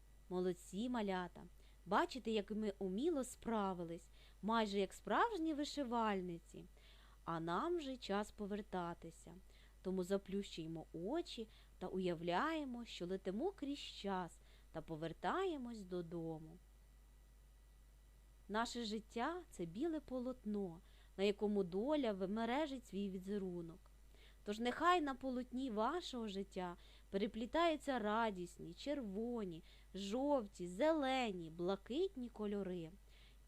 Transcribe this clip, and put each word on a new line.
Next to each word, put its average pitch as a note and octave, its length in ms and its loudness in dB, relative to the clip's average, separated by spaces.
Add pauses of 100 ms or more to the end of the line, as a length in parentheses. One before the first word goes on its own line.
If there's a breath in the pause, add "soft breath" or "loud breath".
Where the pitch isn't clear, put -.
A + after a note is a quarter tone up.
(280)
Молодці, F#3 600 0
малята. G3 540 0 (440 soft breath)
Бачите, A#3+ 440 2
як A3 200 0
ми G#3+ 280 0
уміло B3 460 2
справились, F#3 840 -2 (340 loud breath)
майже G#3+ 360 4
як F#3+ 160 2
справжні D#4+ 600 2
вишивальниці. G#3+ 1120 0 (560 loud breath)
А E3 160 0
нам G#3 360 2
вже C4+ 200 -2
час G#3 360 0
повертатися. F3+ 1040 -4 (480 loud breath)
Тому F#3 220 2
заплющуємо F3+ 880 -2
очі A3 560 -4 (300 loud breath)
та F#3 80 -6
уявляємо, G3 1000 0
що - 220 -6
летимо F#3+ 460 0
крізь C#4+ 260 -4
час F#3 640 -4 (320 soft breath)
та D#3+ 100 -6
повертаємось A#3+ 1000 -2
додому. E3 760 -6 (1900)
Наше A#3 360 0
життя — A#3 680 -2
це F#3 160 -6
біле C#4+ 340 -2
полотно, G#3 800 -4 (360 soft breath)
на F#3+ 80 2
якому G3+ 400 4
доля A3+ 480 2
вимережить A#3 720 0
свій G3 240 -2
візерунок. F#3 800 -4 (540 loud breath)
Тож G#3 140 -4
нехай D4+ 420 6
на C#4+ 140 0
полотні B3+ 560 -2
вашого A#3 580 0
життя F#3 480 -4 (340 loud breath)
переплітаються B3 880 2
радісні, G3+ 760 0
червоні, A3 880 -2 (320 loud breath)
жовті, G3+ 760 0
зелені, B3 840 2
блакитні A3+ 800 0
кольори. F#3 600 -2 (580 loud breath)